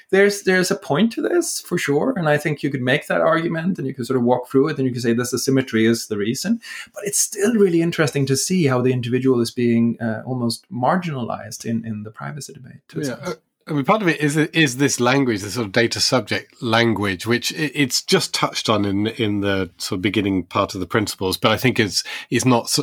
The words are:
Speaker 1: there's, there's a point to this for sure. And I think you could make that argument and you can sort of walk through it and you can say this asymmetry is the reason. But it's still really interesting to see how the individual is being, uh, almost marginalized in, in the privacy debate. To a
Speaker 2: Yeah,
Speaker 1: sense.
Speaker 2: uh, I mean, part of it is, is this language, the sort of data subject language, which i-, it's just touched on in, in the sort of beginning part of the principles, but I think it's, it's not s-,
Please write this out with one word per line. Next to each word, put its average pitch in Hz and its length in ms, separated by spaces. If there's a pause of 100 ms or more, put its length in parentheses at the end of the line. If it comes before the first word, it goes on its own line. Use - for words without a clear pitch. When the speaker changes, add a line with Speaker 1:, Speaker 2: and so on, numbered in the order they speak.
Speaker 1:
there's, 202 360
there's 185 260
a 190 60
point 190 360
to - 80
this - 400
for - 160
sure. 160 400
And 170 100
I 147 120
think 147 240
you 147 80
could 135 100
make 127 280
that 175 120
argument 165 580
and 135 80
you 131 60
can 120 140
sort 131 100
of 123 80
walk 123 240
through 139 200
it 147 100
and 131 80
you 123 60
can 117 100
say 120 100
this 120 220
asymmetry 127 500
is 113 220
the 107 100
reason. 117 380 (400)
But - 100
it's 202 140
still 214 360
really 180 280
interesting 151 440
to 135 100
see 180 300
how 127 140
the 127 120
individual 127 480
is 117 100
being, 117 500
uh, 113 240
almost 123 460
marginalized 131 960
in, 113 200
in 107 200
the 107 80
privacy 143 400
debate. 135 240 (140)
To 160 100
a - 20
Speaker 2:
Yeah, 127 140
Speaker 1:
sense. 135 120
Speaker 2:
uh, - 60 (320)
I 170 60
mean, 143 120
part 214 180
of 190 40
it 151 140
is, 151 160
is 151 400
this 135 240
language, 123 420
the 101 80
sort 110 160
of 95 60
data 117 260
subject - 640
language, 110 640
which 117 260
i-, 156 220
it's 143 280
just - 320
touched - 340
on 104 160
in, 101 240
in 104 320
the 98 380
sort - 200
of 90 40
beginning 95 420
part 101 320
of 95 40
the 87 60
principles, 98 500
but 113 140
I 107 60
think 113 240
it's, 101 240 (260)
it's 117 140
not 120 220
s-, - 160